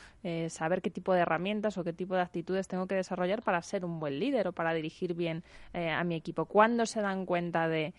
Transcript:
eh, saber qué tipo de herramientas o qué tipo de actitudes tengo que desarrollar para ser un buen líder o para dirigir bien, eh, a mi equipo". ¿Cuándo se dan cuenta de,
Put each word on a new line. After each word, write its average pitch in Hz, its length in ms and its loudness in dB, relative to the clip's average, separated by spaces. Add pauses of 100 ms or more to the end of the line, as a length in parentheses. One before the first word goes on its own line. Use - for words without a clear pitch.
(220)
eh, 165 300 -2
saber 175 320 0
qué 175 80 -2
tipo 190 240 -2
de 180 60 6
herramientas 196 580 0
o 170 40 -2
qué 170 80 -2
tipo 180 220 -6
de 185 80 2
actitudes 180 460 -2
tengo 185 180 -4
que 190 80 -2
desarrollar 185 480 0
para 185 220 2
ser 190 200 -4
un 170 160 -4
buen 143 200 -2
líder 226 280 2
o 170 40 -2
para 165 240 0
dirigir 165 400 -4
bien, 165 280 -2 (300)
eh, 170 160 -2
a 156 140 0
mi 175 100 0
equipo". 160 320 -2
¿Cuándo 226 400 6
se 220 160 -2
dan 190 240 -2
cuenta 175 420 2
de, 160 320 -2